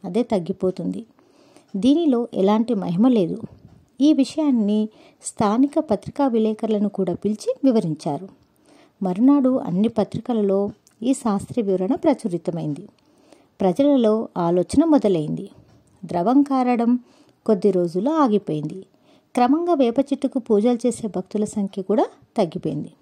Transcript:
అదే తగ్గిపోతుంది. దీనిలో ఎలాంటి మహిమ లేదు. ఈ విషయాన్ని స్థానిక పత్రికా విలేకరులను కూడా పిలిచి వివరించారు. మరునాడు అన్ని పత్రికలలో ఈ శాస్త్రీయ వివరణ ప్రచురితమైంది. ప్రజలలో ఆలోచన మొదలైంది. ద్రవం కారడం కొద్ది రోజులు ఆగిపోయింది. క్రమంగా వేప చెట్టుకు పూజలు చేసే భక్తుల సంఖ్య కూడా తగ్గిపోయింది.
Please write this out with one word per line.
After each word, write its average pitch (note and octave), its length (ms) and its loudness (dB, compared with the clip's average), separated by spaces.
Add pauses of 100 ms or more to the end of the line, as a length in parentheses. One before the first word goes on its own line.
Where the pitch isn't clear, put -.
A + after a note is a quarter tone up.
అదే F#3 180 -2
తగ్గిపోతుంది. F#3 840 -4 (680)
దీనిలో B3+ 580 2
ఎలాంటి G#3+ 400 2
మహిమ F3+ 340 0
లేదు. G3+ 320 0 (600)
ఈ D4 120 6
విషయాన్ని A#3 760 0 (340)
స్థానిక B3 560 0
పత్రికా C#4+ 480 -2
విలేకరులను G#3+ 640 0
కూడా F3+ 260 -2
పిలిచి G#3+ 400 -4 (100)
వివరించారు. E3+ 640 0 (760)
మరునాడు B3+ 560 2
అన్ని G3+ 300 -2
పత్రికలలో G#3 840 -2 (320)
ఈ B3+ 120 0
శాస్త్రీయ G#3 520 -4
వివరణ F#3+ 280 0
ప్రచురితమైంది. E3+ 920 -4 (720)
ప్రజలలో A3+ 760 2
ఆలోచన F3 480 2
మొదలైంది. F#3 640 2 (540)
ద్రవం G#3 380 2
కారడం B3 560 0 (480)
కొద్ది G#3 240 2
రోజులు F3+ 400 0
ఆగిపోయింది. G3 760 -2 (480)
క్రమంగా D#4 400 2
వేప C4 260 0
చెట్టుకు C4+ 380 -4
పూజలు A#3 480 2
చేసే A3+ 220 -4
భక్తుల G3 360 -6
సంఖ్య G3 380 -6
కూడా A3+ 240 0 (300)
తగ్గిపోయింది. D#3 640 -4